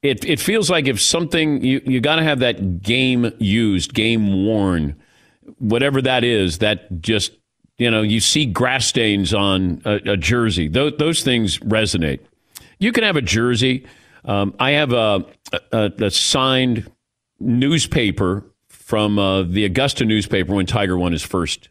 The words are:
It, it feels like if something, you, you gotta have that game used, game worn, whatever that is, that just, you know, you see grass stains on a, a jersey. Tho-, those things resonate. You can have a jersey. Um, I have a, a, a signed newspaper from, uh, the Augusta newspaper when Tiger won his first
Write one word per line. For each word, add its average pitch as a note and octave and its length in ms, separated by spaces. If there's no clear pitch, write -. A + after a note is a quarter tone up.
It, C3+ 220
it D#3+ 160
feels G3+ 280
like D#3+ 200
if A2+ 120
something, D#3+ 600
you, C3 220
you B2+ 160
gotta D#3 240
have D3 160
that G2 420
game A#2+ 560
used, G2+ 560
game G#2+ 500
worn, F#2 560
whatever C3 440
that B2+ 220
is, F#2+ 340
that G2 420
just, G#2 380
you A#2+ 120
know, A2 120
you G#2+ 180
see D3+ 260
grass B2 400
stains G#2 460
on F#2+ 520
a, G#2 280
a G2+ 40
jersey. F2+ 520
Tho-, C3 220
those D3+ 320
things A2+ 360
resonate. F#2 640
You A3+ 140
can A3+ 120
have G3 120
a C#3+ 60
jersey. A#2+ 640
Um, G2+ 340
I C3 140
have D3 200
a, G#2+ 320
a, G#2+ 260
a G#2 120
signed B2+ 800
newspaper A#2 1040
from, G#2+ 500
uh, F#2+ 240
the F#2 220
Augusta B2+ 400
newspaper G#2 480
when G2 140
Tiger F#2+ 300
won F2+ 160
his D#2+ 100
first - 480